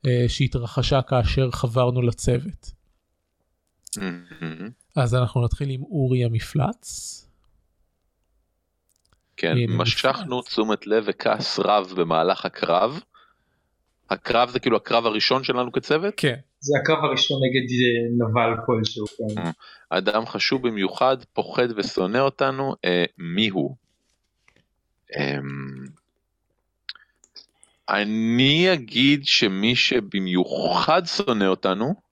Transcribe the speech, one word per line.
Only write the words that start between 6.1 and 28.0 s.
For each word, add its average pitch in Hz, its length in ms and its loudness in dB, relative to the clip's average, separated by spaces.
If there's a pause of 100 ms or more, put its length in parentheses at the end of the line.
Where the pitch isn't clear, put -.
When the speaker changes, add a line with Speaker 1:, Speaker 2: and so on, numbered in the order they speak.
Speaker 1:
המפלץ. - 960 -4 (2250)
Speaker 2:
כן, 165 200 0
Speaker 1:
הנה, 117 200 0
Speaker 2:
משכנו 127 640 -2
Speaker 1:
מפלץ. 117 100 -10
Speaker 2:
תשומת 107 380 0
לב 107 200 2
וכעס 104 520 -2
רב 98 380 2
במהלך 82 480 0
הקרב. 98 560 0 (1120)
הקרב 117 400 0
זה 123 100 -2
כאילו 113 160 2
הקרב 117 300 2
הראשון 113 380 0
שלנו 123 280 -2
כצוות? 160 440 -2
Speaker 1:
כן. 135 180 0 (260)
Speaker 3:
זה 139 120 -2 (100)
הקרב 151 220 2
הראשון 135 400 0
נגד, 123 260 0
אה, 120 580 2
נבל 117 260 2 (120)
כלשהו, 110 400 -2
כן. 107 340 -8
Speaker 2:
אה, 85 100 -4 (400)
אדם 104 360 0
חשוב 127 420 -2
במיוחד, 113 480 2 (160)
פוחד 123 440 0
ושונא 98 420 -2
אותנו, 135 560 0 (100)
אה, 90 200 2 (140)
מי 90 300 0
הוא? 71 280 -2 (1400)
אמ, 69 680 -6 (2000)
אני 117 840 4